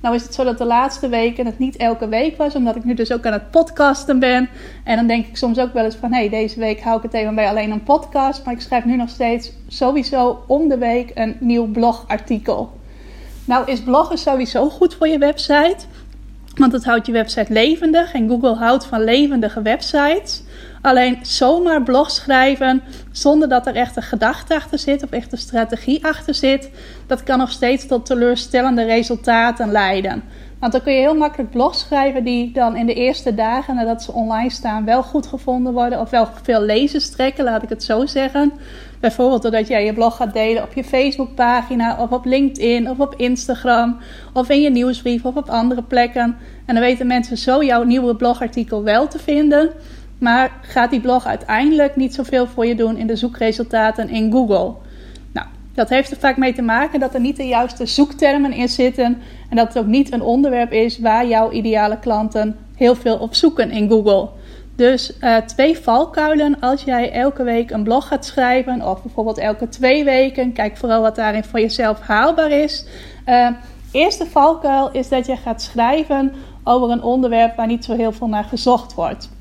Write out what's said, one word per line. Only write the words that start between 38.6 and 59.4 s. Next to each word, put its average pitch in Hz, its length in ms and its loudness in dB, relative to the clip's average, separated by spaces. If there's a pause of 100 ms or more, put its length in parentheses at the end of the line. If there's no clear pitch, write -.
Bijvoorbeeld 247 420 2
doordat 220 260 0
jij 214 160 0
je 214 80 0
blog 226 240 2
gaat 214 160 -4
delen 226 300 0
op - 100 -12
je 262 120 -6
Facebookpagina 247 1160 0
of 240 100 -2
op 247 140 -2
LinkedIn 254 640 0
of 254 80 -6
op 277 180 0
Instagram 240 800 0 (360)
of 247 160 -2
in 285 120 4
je 294 100 4
nieuwsbrief 240 540 0
of 254 120 -2
op 277 120 -6
andere 240 340 0
plekken. 240 540 0 (300)
En 247 80 -2
dan 233 100 2
weten 247 220 2
mensen 247 300 0
zo 269 280 2
jouw 240 180 2
nieuwe 240 340 2
blogartikel 240 680 -2
wel 226 260 2
te 320 100 -10
vinden. 302 520 2 (480)
Maar 254 320 2 (120)
gaat 240 280 0
die 254 100 0
blog 247 260 0
uiteindelijk 277 720 2
niet 262 180 0
zoveel 247 320 0
voor 240 200 -2
je 233 80 0
doen 226 220 0
in 226 100 -6
de 220 100 -2
zoekresultaten 226 920 -2
in 220 240 0
Google? 214 420 2 (580)
Nou, - 140 -10 (280)
dat 226 140 0
heeft 269 220 0
er 285 60 -8
vaak 269 200 0
mee 262 160 2
te 254 100 -4
maken 262 380 0
dat 254 140 -2
er 254 60 -2
niet 277 160 0
de 269 100 -6
juiste 247 400 -2
zoektermen 277 680 2
in 247 160 -2
zitten 247 500 0 (320)